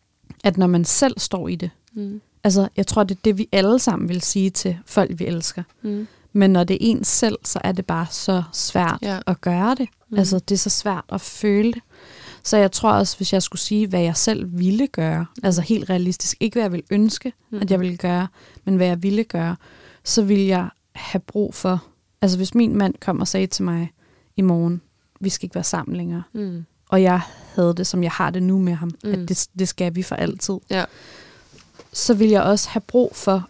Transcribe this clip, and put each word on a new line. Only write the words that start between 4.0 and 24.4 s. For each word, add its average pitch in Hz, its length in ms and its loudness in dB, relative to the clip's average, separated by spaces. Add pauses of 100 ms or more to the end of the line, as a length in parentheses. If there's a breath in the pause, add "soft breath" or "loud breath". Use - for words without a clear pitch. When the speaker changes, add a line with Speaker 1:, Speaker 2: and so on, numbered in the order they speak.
Speaker 1:
vil 180 120 -2
sige 190 280 0
til 180 360 -2
folk, 180 340 0
vi 180 60 -4
elsker. 170 380 -6 (180)
Speaker 2:
Mm. 208 260 -6 (260 loud breath)
Speaker 1:
Men 196 200 6
når 175 100 4
det 180 100 0
er - 80 0
en 226 220 2
selv, - 400 0
så - 200 -6
er 185 80 0
det 185 140 -4
bare 165 240 -2
så 185 340 -2 (100)
svært - 480 -2
Speaker 2:
Ja. 196 260 -4
Speaker 1:
at 180 140 -2
gøre 185 340 0
det. 254 140 -4 (200)
Speaker 2:
Mm. 214 80 -2
Speaker 1:
Altså, 190 220 2
det 202 160 -2
er 190 40 0
så 202 100 -2
svært 190 400 -2
at 190 120 -6
føle 208 520 0
det. 233 80 -10 (640 loud breath)
Så - 140 2
jeg 196 140 6
tror 220 200 2
også, 202 260 2
hvis - 160 -2
jeg 190 100 2
skulle - 180 -8
sige, 214 260 0
hvad 185 140 0
jeg 170 160 0
selv 208 340 -2
ville 190 360 2
gøre, 160 380 -2 (120)
Speaker 2:
Mm. - 80 -14
Speaker 1:
altså 180 160 2
helt 214 280 0
realistisk, 180 500 -2
ikke 220 160 -2
hvad 233 80 2
jeg 196 80 0
ville 175 200 -6
ønske, 214 420 2 (160)
Speaker 2:
Mm. 214 120 -10
Speaker 1:
at 190 100 0
jeg 185 80 4
ville 180 180 -2
gøre, 175 300 0 (380 soft breath)
men 190 100 2
hvad 180 120 4
jeg 175 160 -2
ville 208 200 0
gøre, 170 320 -4 (480 loud breath)
så - 200 2
ville 196 240 4
jeg 180 220 0 (260)
have - 260 -6
brug - 340 -4
for, 185 280 -2 (380)
altså 185 160 2
hvis 190 180 -4
min 233 220 4
mand 196 240 0
kom 190 200 -2
og 190 60 -2
sagde 190 200 -2
til 190 180 -4
mig 170 260 -2 (440 soft breath)
i 196 60 0